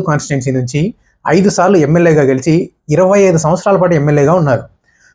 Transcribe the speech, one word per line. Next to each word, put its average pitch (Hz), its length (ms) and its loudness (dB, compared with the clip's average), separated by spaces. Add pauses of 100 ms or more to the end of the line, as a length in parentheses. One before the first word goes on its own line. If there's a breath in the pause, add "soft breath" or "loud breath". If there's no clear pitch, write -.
కాన్స్టిట్యుయెన్సీ 135 500 -4
నుంచి 127 240 -4 (440)
ఐదు 185 240 2
సార్లు 196 280 2
ఎమ్మెల్యేగా 160 540 2
గెలిచి 135 240 -2 (340)
ఇరవై 185 300 2 (100)
ఐదు 165 160 0
సంవత్సరాల 180 360 0
పాటు 175 200 0
ఎమ్మెల్యేగా 147 400 2
ఉన్నారు. 135 220 -2 (520 soft breath)